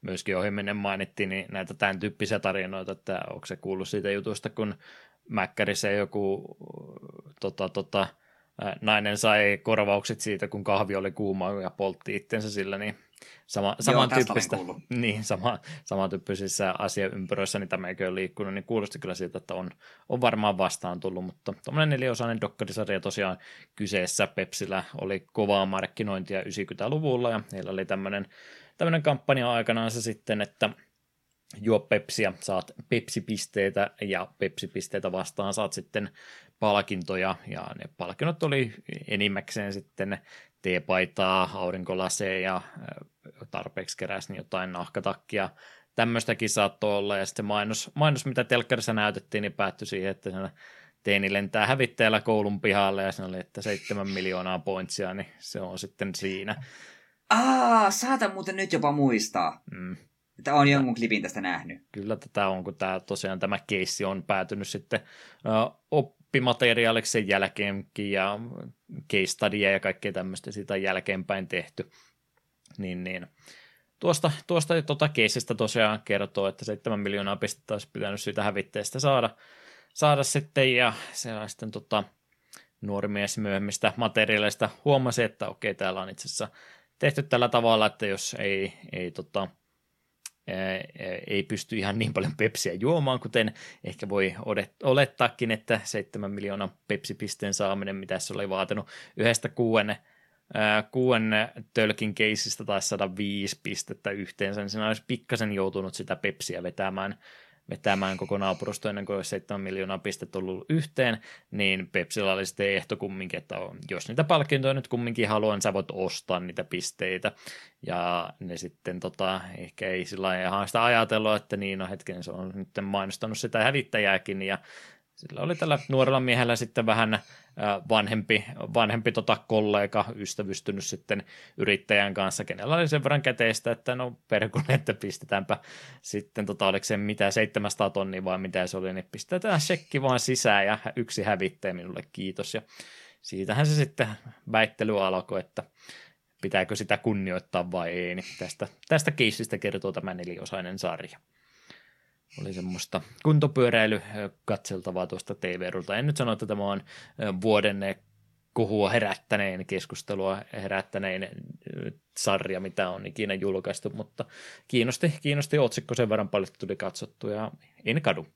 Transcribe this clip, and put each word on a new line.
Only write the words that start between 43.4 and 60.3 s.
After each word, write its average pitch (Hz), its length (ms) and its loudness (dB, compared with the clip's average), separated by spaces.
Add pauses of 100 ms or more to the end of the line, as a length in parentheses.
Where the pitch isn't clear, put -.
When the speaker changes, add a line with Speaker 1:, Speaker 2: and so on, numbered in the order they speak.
Speaker 1:
tarpeeksi - 460 -8
keräsi, 95 360 -8
niin 98 60 -8
jotain 92 340 -4
nahkatakkia, 92 800 -4 (440)
tämmöistäkin 117 560 0
saattoi 104 480 2
olla, 101 200 0
ja 95 80 0
sitten - 180 -6
se - 20 -4
mainos, 104 480 -2
mainos, 147 320 4
mitä 127 180 0
telkkarissa 120 480 2
näytettiin, 104 500 0
niin 101 100 -4
päättyi 98 340 -4
siihen, 98 240 -4
että 95 200 -8
se 92 60 -8 (640)
teini 98 300 4
lentää 101 340 2
hävittäjällä 117 540 4
koulun 104 400 2
pihalle, 98 420 4
ja 95 100 0
siinä 95 160 -8
oli, 92 120 -8
että - 220 -12
seitsemän 101 460 -4
miljoonaa 92 500 -2
pointsia, 92 560 -4
niin 98 140 -8 (100)
se - 220 -10
on 92 180 -8
sitten 98 360 -8
siinä. 98 500 -6 (640)
Speaker 2:
Aa, 233 600 6
saatan 226 440 0
muuten 185 220 -6
nyt 190 160 -2
jopa 147 200 4
muistaa, 107 800 2
Speaker 1:
Mm. 90 260 -8 (420)